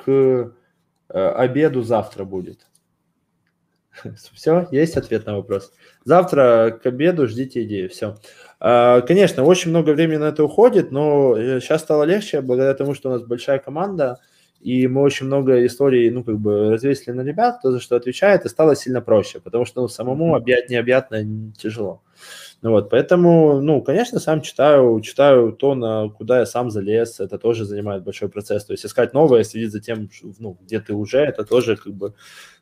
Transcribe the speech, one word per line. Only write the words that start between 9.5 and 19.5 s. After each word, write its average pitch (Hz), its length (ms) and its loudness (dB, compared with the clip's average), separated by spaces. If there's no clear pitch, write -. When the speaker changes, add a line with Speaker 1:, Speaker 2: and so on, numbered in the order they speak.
Speaker 1:
много 160 200 2
времени 156 260 0
на 151 120 -2
это 151 140 0
уходит, 180 480 4
но, 143 460 2
э, 123 240 -2
щас 156 200 -2
стало 151 220 0
легче 175 380 -2
благодаря 131 320 0
тому, 139 220 -4
что 131 140 -8
у 127 40 -2
нас 117 100 -6
большая 123 360 -4
команда, 151 600 -6
и 127 280 -2
мы 131 140 0
очень 139 260 0
много 131 380 2
историй, 123 440 2
ну, 123 140 -6
как 113 160 -4
бы 104 320 0
развесили 127 440 -2
на 131 80 -8
ребят, 220 360 -2
кто 131 120 0
за 123 80 -2
что 120 160 -4
отвечает, 175 500 2
и - 40 -4
стало 156 260 2
сильно 127 260 -6
проще, - 380 0
потому 117 260 -4